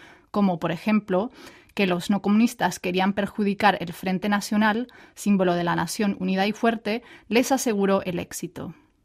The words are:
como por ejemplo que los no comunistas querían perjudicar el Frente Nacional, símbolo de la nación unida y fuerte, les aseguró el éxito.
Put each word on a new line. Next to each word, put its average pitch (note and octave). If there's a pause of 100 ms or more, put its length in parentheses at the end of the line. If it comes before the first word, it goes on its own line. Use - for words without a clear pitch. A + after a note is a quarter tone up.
(320)
como F#3+
por E3
ejemplo G#3 (440)
que G3+
los F3+
no G3
comunistas G#3
querían F#3
perjudicar G3+
el E3+
Frente F#3
Nacional, G#3+ (260)
símbolo F#3+
de F3
la E3+
nación G3
unida F#3+
y G#3
fuerte, A3+ (240)
les A#3+
aseguró G3
el F3
éxito. - (320)